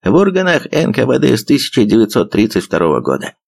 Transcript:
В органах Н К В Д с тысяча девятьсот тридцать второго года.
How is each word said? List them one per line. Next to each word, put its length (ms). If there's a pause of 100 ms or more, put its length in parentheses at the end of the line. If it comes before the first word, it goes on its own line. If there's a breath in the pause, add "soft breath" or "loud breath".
В 100
органах 600
Н 180
К 140
В 140
Д 180
с 80
тысяча 400
девятьсот 460
тридцать 340
второго 340
года. 360 (120)